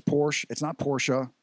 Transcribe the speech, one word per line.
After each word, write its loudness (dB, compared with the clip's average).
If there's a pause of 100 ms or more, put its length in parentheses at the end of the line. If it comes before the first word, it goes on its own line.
Porsche. 2
It's -6
not -4
Porsche 0 (140)